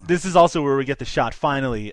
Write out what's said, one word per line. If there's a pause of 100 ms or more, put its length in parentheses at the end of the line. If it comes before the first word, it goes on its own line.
this
is
also
where
we
get
the
shot
finally